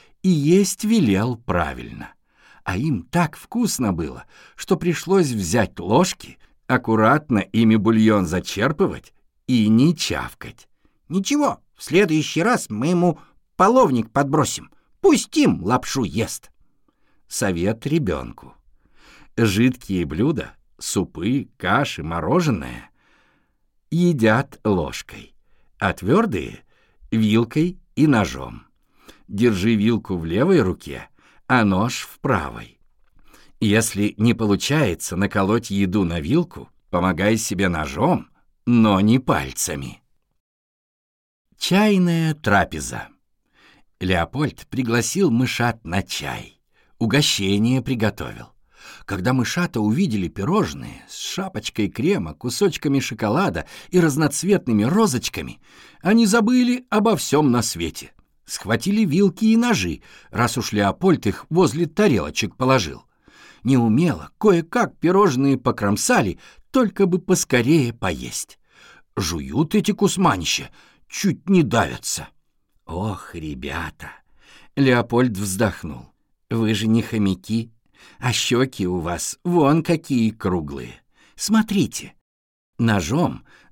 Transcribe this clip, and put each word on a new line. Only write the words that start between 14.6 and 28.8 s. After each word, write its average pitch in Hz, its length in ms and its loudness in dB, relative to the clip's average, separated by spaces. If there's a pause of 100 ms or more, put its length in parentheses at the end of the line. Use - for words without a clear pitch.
пусть - 340 4
им 180 260 2
лапшу 123 440 -2
ест». - 480 -6 (800)
Совет 101 540 -2
ребенку. 87 640 -4 (840)
Жидкие 107 720 0
блюда, 104 500 -2 (220)
супы, 101 800 -4
каши, 123 460 -2
мороженое 110 880 -2 (960)
едят 156 760 2
ложкой, - 680 -4 (460)
а 92 140 -2
твердые — 117 720 -2 (480)
вилкой 113 680 0 (160)
и 151 100 4
ножом. 67 600 0 (600)